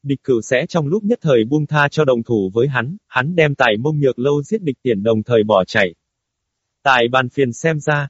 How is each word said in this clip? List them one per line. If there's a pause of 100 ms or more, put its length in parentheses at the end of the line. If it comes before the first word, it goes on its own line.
Địch
Cửu
sẽ
trong
lúc
nhất
thời
buông
tha
cho
động
thủ
với
hắn, (100)
hắn
đem
tại
Mông
Nhược
Lâu
giết
Địch
Tiễn
đồng
thời
bỏ
chạy. (880)
Tại
bàn
phiền
xem
ra,